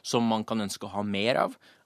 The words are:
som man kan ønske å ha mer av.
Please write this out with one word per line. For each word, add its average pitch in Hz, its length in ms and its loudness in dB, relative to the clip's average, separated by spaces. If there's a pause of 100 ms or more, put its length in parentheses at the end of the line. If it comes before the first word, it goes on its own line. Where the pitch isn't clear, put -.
som 120 260 2
man 110 160 2
kan 113 160 -2
ønske 101 260 -6
å 95 60 -12
ha 101 100 -4
mer 104 460 2
av. 269 100 -10 (280)